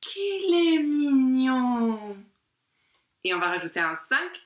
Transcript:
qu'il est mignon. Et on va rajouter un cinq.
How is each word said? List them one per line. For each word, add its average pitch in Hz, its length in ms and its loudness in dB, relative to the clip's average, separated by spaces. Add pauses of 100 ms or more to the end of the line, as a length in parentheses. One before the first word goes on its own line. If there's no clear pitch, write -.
qu'il 392 520 -4
est 330 300 4
mignon. 262 1300 2 (1040)
Et 185 100 -2
on 175 60 0
va 175 80 0
rajouter 175 320 -4
un 165 160 0
cinq. 302 360 -2 (140)